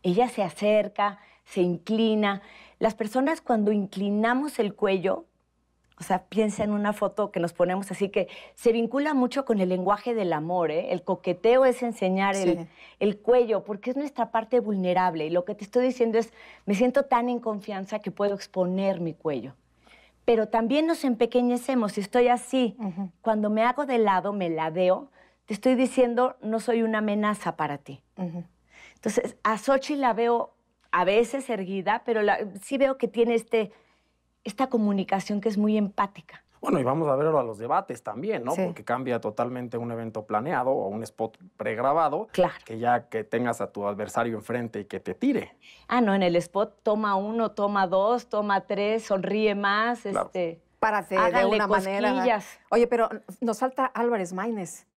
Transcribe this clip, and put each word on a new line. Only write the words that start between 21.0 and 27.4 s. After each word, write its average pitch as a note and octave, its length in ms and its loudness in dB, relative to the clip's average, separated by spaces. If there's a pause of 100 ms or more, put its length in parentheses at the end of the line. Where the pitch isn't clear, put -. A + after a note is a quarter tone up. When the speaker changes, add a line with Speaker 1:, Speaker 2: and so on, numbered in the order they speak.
Speaker 1:
empequeñecemos. B3 880 2
Si - 80 -2
estoy A#3+ 260 2
así, B3 540 2
Speaker 2:
Ujú. F#3+ 400 -6
Speaker 1:
cuando G#3+ 280 0
me G#3+ 140 2
hago B3 240 0
de B3+ 120 0
lado, G3+ 340 2
me F#3+ 180 -2
ladeo, F3+ 600 0 (360)
te G#3+ 80 -6
estoy B3+ 220 2
diciendo, B3 680 2
no A3 160 -2
soy A3+ 240 0
una A3 160 0
amenaza G#3 560 0